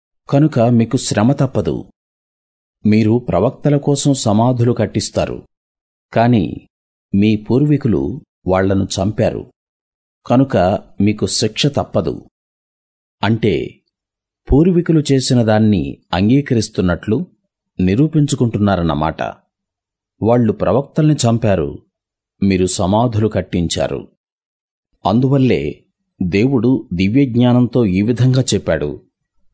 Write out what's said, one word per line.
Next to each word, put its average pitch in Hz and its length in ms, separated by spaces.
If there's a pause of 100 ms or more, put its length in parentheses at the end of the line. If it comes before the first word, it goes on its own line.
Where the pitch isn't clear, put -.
(300)
కనుక 143 300
మీకు 117 380
శ్రమ 110 340
తప్పదు. 101 600 (920)
మీరు 107 440
ప్రవక్తల 143 480
కోసం 143 360
సమాధులు 120 600
కట్టిస్తారు, 90 760 (680)
కాని 113 540 (480)
మీ 107 200
పూర్వీకులు 113 880 (260)
వాళ్లను 95 360
చంపారు. 95 680 (760)
కనుక 127 320 (440)
మీకు 104 240
శిక్ష 110 420
తప్పదు." 87 600 (960)
అంటే 101 560 (720)
పూర్వీకులు 160 600
చేసిన 131 320
దాన్ని 107 540 (160)
అంగీకరిస్తున్నట్లు 110 1120 (540)
నిరూపించుకుంటున్నారన్నమాట. 98 1400 (1000)
వాళ్ళు 110 320
ప్రవక్తల్ని 143 600
చంపారు, 107 720 (580)
మీరు 92 220
సమాధులు 107 640
కట్టించారు. 80 840 (920)
అందువల్లే 120 760 (380)
దేవుడు 117 720
దివ్యజ్ఞానంతో 120 920
ఈ 92 160
విధంగా 123 400 (120)
చెప్పాడు, 76 480 (520)